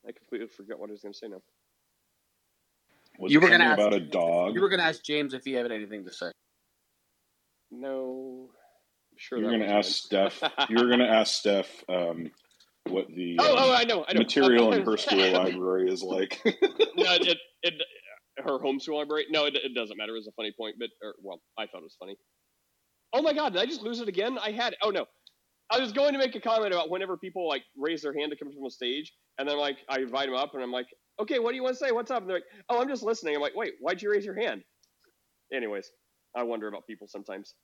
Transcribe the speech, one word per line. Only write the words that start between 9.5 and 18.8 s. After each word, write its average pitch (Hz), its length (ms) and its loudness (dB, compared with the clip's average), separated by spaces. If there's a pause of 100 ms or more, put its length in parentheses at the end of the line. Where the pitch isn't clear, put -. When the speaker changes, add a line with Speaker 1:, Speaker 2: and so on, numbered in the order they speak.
Speaker 1:
that 113 60 2
Speaker 2:
gonna 110 80 0
Speaker 1:
wasn't 104 120 4
Speaker 2:
ask 101 120 0
Speaker 1:
it. - 40 -2
Speaker 2:
Steph. - 480 0
Speaker 1:
<laughs> 139 260 0
Speaker 2:
You 110 100 2
were 120 120 4
gonna 123 160 6
ask 110 280 4
Steph, - 540 0
um, 85 420 -2 (580)
what 92 260 -2
the, 87 260 -4
Speaker 1:
Oh, 294 160 6
Speaker 2:
um, - 20 -
Speaker 1:
oh, 262 160 6
I 240 100 4
know, 202 240 0
I 185 60 -2
know. 220 60 4
Speaker 2:
material 120 520 6
Speaker 1:
<laughs> - 20 4
Speaker 2:
in 95 100 2
her 107 120 2
school 95 360 4
library 92 580 2
is 92 120 -4
like. 95 420 -4
<laughs> 220 100 2 (420)
Speaker 1:
No, 180 180 4
it, 175 240 2 (240)
it, 170 120 0 (640)
her 135 200 -2
homeschool 143 400 -2